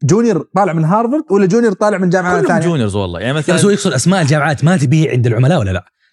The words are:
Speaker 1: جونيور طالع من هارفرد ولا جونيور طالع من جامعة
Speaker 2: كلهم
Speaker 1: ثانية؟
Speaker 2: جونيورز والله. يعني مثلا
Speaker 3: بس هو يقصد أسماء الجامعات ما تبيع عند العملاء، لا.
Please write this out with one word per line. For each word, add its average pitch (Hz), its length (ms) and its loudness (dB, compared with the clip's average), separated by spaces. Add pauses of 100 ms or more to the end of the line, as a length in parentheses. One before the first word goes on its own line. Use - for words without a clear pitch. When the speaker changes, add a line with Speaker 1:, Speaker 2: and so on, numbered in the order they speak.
Speaker 1:
جونيور 208 520 0
طالع 185 180 0
من 165 120 0
هارفرد 233 460 0
ولا 202 140 4
جونيور 220 280 2
طالع 208 240 0
من 185 120 -2
جامعة 180 260 0
Speaker 2:
كلهم 180 120 0
Speaker 1:
ثانية؟ 165 180 0
Speaker 2:
جونيورز 120 300 -2
والله. 90 240 -4
يعني 117 140 -4
مثلا 156 220 -2
Speaker 3:
بس 160 100 2
هو - 40 4
يقصد - 240 0
أسماء 175 280 0
الجامعات 147 420 0
ما 180 140 2
تبيع 143 340 0
عند 120 160 0
العملاء، 120 360 2
لا. 92 220 -4 (280)